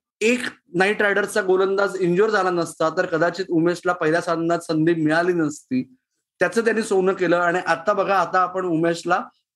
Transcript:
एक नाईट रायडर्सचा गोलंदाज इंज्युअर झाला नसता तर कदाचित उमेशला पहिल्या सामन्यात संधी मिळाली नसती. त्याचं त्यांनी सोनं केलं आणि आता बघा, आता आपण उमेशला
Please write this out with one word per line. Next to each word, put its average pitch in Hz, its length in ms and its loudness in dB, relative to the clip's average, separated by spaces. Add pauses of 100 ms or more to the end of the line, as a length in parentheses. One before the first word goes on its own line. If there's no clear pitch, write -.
(200)
एक 240 200 2 (340)
नाईट 202 280 2
रायडर्सचा 202 400 0
गोलंदाज 190 580 0
इंज्युअर 185 300 2
झाला 190 200 0
नसता 165 380 -2
तर 175 180 -2
कदाचित 170 420 0
उमेशला 170 440 0
पहिल्या 175 280 0
सामन्यात 170 380 -2
संधी 165 360 0
मिळाली 165 380 0
नसती. 151 500 -2 (580)
त्याचं 185 240 0
त्यांनी 220 180 0
सोनं 190 300 2
केलं 175 240 2
आणि 175 300 0
आता 170 260 0
बघा, 196 260 0
आता 180 220 0
आपण 185 240 -2
उमेशला 170 600 -2 (320)